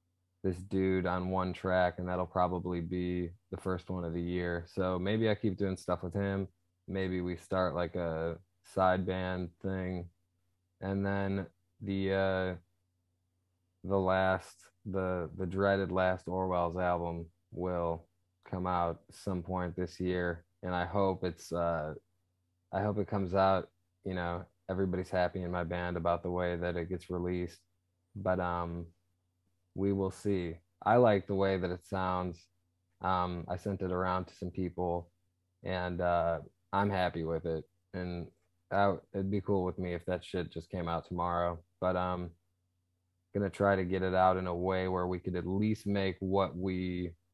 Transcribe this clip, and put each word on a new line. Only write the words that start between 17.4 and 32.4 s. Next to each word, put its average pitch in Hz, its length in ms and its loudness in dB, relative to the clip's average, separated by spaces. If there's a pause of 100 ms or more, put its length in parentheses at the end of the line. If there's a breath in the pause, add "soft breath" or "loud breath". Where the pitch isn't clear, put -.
will 85 540 -2 (440)
come 90 160 -4
out 87 340 0 (100)
some 92 320 -6
point 90 340 -4
this 90 240 -4
year. 90 440 0 (180)
And 90 120 -4
I 87 120 0
hope 95 380 0
it's, - 280 -6
uh, 82 420 0 (800)
I 95 100 0
hope 104 160 0
it 98 100 -2
comes 95 260 0
out, 95 340 4 (360)
you 92 100 -4
know, 87 300 -2 (260)
everybody's 92 400 0
happy 90 320 2
in 87 80 -4
my 87 140 -2
band 87 340 -2
about 85 240 2
the 90 80 -4
way 87 260 0
that 87 200 -2
it 85 120 -4
gets 92 220 -6
released. 90 500 -2 (560)
But, 92 240 0
um, 87 460 -2 (880)
we 98 160 2
will 98 180 0
see. 90 440 -2 (300)
I 113 120 6
like 110 320 6
the 101 60 0
way 95 220 4
that 90 140 0
it 87 160 -6
sounds. 92 580 -2 (580)